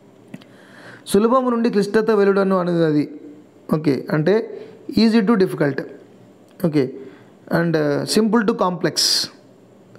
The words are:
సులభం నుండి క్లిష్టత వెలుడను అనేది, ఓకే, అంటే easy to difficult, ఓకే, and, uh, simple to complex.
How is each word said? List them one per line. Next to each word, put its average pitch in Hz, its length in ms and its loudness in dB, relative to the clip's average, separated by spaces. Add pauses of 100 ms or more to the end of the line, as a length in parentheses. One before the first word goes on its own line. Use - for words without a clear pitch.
(1080)
సులభం 247 440 2
నుండి 233 200 0
క్లిష్టత 202 400 0
వెలుడను 196 480 2
అనేది, 165 520 0 (640)
ఓకే, 147 380 0
అంటే 180 480 0 (380)
easy 226 220 4
to 214 140 2
difficult, 151 480 0 (840)
ఓకే, 143 280 0 (640)
and, 170 160 0
uh, 147 420 -2
simple 220 300 2
to 233 100 0
complex. 175 360 -2 (1040)